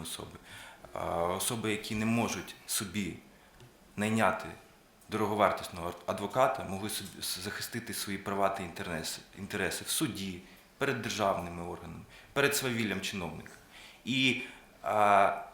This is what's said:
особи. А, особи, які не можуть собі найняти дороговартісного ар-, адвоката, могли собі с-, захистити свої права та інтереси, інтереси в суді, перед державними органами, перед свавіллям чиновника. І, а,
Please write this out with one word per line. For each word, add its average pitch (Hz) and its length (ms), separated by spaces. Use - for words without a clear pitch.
особи. - 340
А, 85 300
особи, 101 480
які 104 240
не 110 100
можуть 110 500
собі 95 480
найняти 107 500
дороговартісного 101 800
ар-, 87 80
адвоката, 101 580
могли 95 260
собі 98 200
с-, - 220
захистити 104 520
свої 98 240
права 98 320
та 95 140
інтереси, 82 580
інтереси 95 460
в - 40
суді, 95 500
перед 131 240
державними 92 640
органами, 85 380
перед 139 220
свавіллям 113 460
чиновника. 87 500
І, 127 340
а, 101 480